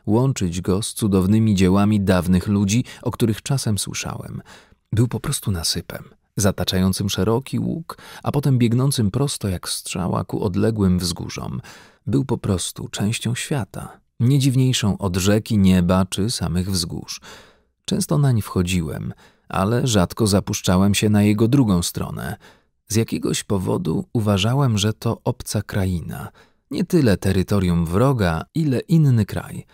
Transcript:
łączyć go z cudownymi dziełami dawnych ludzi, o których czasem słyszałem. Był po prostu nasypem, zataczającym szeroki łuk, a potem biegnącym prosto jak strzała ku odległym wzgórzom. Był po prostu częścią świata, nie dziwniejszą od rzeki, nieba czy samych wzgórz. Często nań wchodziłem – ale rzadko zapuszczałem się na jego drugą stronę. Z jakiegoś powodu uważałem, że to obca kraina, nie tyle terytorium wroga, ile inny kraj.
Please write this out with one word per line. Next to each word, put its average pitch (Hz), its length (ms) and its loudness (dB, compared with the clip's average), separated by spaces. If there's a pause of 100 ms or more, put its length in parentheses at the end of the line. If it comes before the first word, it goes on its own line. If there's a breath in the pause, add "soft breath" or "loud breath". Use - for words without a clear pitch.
łączyć 107 540 0
go 95 220 0
z - 120 -8
cudownymi 104 600 4
dziełami 101 460 4
dawnych 92 460 2
ludzi, 104 380 2 (180 loud breath)
o 123 80 -2
których 110 320 -2
czasem 120 360 -2
słyszałem. - 640 -8 (500 loud breath)
Był 117 160 2
po - 120 -6
prostu - 300 -4
nasypem, - 540 -6 (320)
zataczającym 95 720 0
szeroki 113 500 -2
łuk, 120 400 -6 (240 loud breath)
a 117 100 -2
potem 139 260 2
biegnącym 120 520 2
prosto 127 380 -2
jak 90 200 -6
strzała - 560 -4
ku - 200 -6
odległym 101 540 2
wzgórzom. 85 640 -6 (460 loud breath)
Był 135 180 0
po 120 140 -4
prostu - 500 -4
częścią 110 460 -4
świata, - 640 -8 (200)
nie 131 180 4
dziwniejszą 127 600 2
od 92 180 -2
rzeki, 104 420 2
nieba 92 480 4
czy 101 240 -2
samych 90 400 -2
wzgórz. - 500 -6 (640 loud breath)
Często - 340 -2
nań 127 240 2
wchodziłem – 85 680 -2 (360 soft breath)
ale 110 380 0
rzadko 107 400 2
zapuszczałem 98 680 2
się 107 140 2
na 104 140 4
jego 104 260 4
drugą 110 340 4
stronę. - 540 -8 (520 soft breath)
Z 107 80 -2
jakiegoś - 480 -2
powodu 107 680 -2
uważałem, 110 640 2
że 104 140 0
to - 320 -4
obca - 380 -4
kraina, 95 640 -4 (420 soft breath)
nie 185 140 -2
tyle 131 320 4
terytorium 90 720 0
wroga, 95 580 0 (100)
ile 147 260 0
inny 139 460 4
kraj. - 480 -10